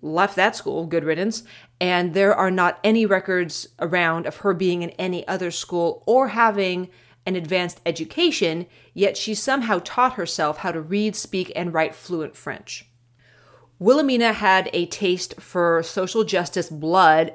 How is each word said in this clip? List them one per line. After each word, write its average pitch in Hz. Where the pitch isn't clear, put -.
left 170
that 214
school, 151
good 165
riddance, 170
and 180
there 196
are 185
not 180
any 220
records 185
around 165
of 147
her 202
being 175
in 170
any 180
other 180
school 170
or 254
having 202
an 185
advanced 175
education, 170
yet 190
she -
somehow 226
taught 247
herself 165
how 180
to 160
read, 202
speak, -
and 170
write 160
fluent 160
French. -
Wilhelmina 240
had 190
a 175
taste 180
for 170
social 185
justice 175
blood 160